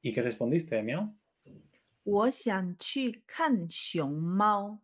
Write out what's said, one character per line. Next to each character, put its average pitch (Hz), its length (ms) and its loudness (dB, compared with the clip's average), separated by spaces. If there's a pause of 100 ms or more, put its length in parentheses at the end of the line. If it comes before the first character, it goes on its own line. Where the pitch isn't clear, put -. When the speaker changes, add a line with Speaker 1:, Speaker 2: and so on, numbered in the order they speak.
Speaker 1:
¿Y 120 120 -4
qué 127 80 0
respondiste, 123 600 0
Miao? 175 300 -4 (880)
Speaker 2:
我 202 280 4
想 190 480 -2
去 254 480 -4
看 247 420 0
熊 147 420 -4
猫。 202 720 2